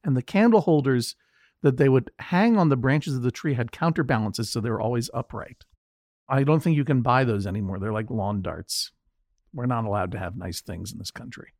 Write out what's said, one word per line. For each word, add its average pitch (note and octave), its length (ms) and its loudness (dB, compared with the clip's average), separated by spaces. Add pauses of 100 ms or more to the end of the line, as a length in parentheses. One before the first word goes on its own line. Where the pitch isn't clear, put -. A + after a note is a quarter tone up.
And C3+ 140 2
the B2+ 40 0
candle A3 400 4
holders C3+ 540 2 (460)
that C3+ 160 4
they C#3 120 4
would C3 300 2
hang G#3+ 380 2
on E3 120 4
the C#3 80 4
branches C3+ 380 0
of B2 60 -2
the B2 100 0
tree D3 220 -4
had A#2+ 180 -2
counterbalances, A#2+ 800 -2
so A#2 80 -4
they A2+ 100 -4
were G#2+ 120 -2
always A#2+ 320 -2
upright. - 500 -10 (640)
I C3+ 160 2
don't D3+ 180 4
think E3 140 2
you C#3+ 100 2
can C3 160 2
buy B2+ 220 2
those G#2 240 0
anymore. G2 320 -4
They're G#2+ 140 -4
like A2 160 -4
lawn G#2 320 -2
darts. E2+ 500 -8 (640)
We're B2 140 -6
not A#2 180 -2
allowed G2+ 280 -2
to G2 60 -8
have F#2 160 -8
nice F#2 260 -10
things F2 300 -10
in - 60 -14
this - 140 -12
country. - 480 -18